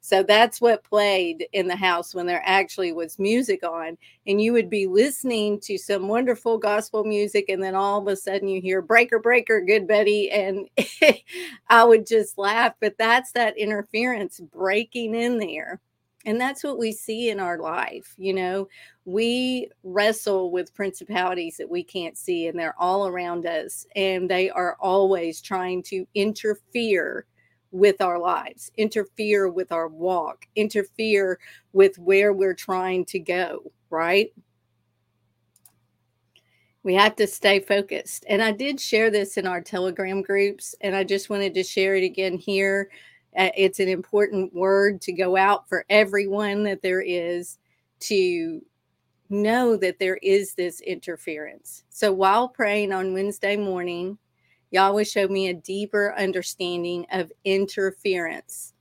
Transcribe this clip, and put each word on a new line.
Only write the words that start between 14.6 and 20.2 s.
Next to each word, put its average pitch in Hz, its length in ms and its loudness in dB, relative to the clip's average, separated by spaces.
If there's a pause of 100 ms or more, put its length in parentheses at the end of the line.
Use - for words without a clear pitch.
in 240 240 0
there. 165 420 -8 (460)
And 226 140 -2
that's 269 240 -4
what 285 140 -6
we 226 120 -2
see 226 380 -6
in 202 100 -4
our 175 200 -4
life. 160 580 -8
You 190 160 -4
know, 190 360 -4 (360)
we 240 640 -2 (140)
wrestle 196 680 0